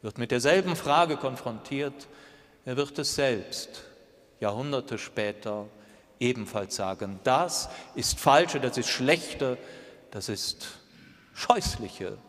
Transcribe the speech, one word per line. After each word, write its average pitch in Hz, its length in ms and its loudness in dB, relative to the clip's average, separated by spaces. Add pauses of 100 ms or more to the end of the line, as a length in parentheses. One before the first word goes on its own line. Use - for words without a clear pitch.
wird 87 160 -8
mit 117 140 -2
derselben 156 440 4
Frage 151 420 4
konfrontiert, 135 880 -6 (580)
er 127 120 -2
wird 143 220 -2
es - 160 -2
selbst - 680 -2 (560)
Jahrhunderte 120 600 -2
später 104 640 -4 (540)
ebenfalls 110 560 -2
sagen, 95 480 -4
"Das 147 460 2 (240)
ist - 260 -2
falsche, 151 400 8
das 127 180 0
ist 120 120 0
schlechte, 135 680 2 (500)
das - 200 -8
ist - 400 -6 (640)
scheußliche 104 840 -4 (120)